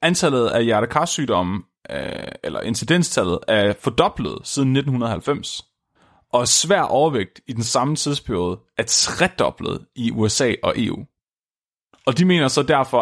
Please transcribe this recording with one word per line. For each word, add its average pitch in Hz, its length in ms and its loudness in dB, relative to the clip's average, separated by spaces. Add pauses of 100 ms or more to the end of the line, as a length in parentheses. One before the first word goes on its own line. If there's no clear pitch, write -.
antallet 156 460 2
af 117 160 2
hjertekarsygdomme, 110 960 0 (280)
øh, 71 80 -8 (460)
eller - 160 -6
incidenstallet, 113 800 0 (100)
er 104 320 4
fordoblet 131 640 0
siden 135 280 0
nitten 135 300 0
halvfems. 117 640 -4 (680)
Og 120 160 2
svær 175 340 2
overvægt 131 640 0
i 127 60 -8
den 113 100 -4
samme 131 340 0
tidsperiode 92 640 -2 (200)
er 117 80 0
tredoblet - 1080 -2
i 117 180 -2
U 107 160 2
S - 120 0
A 120 220 2
og - 160 0
E 110 140 -2
U. - 120 -8 (1040)
Og 127 100 0
de 180 60 6
mener 170 240 4
så 143 140 2
derfor, 131 400 2